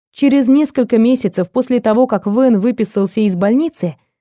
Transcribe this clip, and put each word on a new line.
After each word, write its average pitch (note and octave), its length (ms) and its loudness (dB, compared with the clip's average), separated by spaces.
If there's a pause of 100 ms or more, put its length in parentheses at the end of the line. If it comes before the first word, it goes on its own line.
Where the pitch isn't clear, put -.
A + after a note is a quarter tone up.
(120)
Через C#4 360 2
несколько C4+ 480 0
месяцев A3 540 0
после B3+ 300 -2
того, A#3+ 260 2
как G#3 200 -4
Вен A#3 320 2
выписался G#3 640 -2
из G3+ 160 0
больницы, G#3 600 -2 (240)